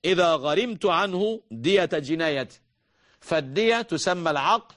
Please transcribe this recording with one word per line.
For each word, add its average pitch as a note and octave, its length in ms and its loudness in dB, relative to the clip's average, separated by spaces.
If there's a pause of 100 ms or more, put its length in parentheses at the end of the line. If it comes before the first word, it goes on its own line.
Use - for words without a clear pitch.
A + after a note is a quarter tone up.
إذا F3 300 4
غرمت D#3+ 500 -2
عنه G3 560 0 (100)
دية E3+ 420 2
جنايته". D3+ 600 -2 (640)
فالدية F3 640 0
تسمى F3+ 500 -2
العقل D#3 460 0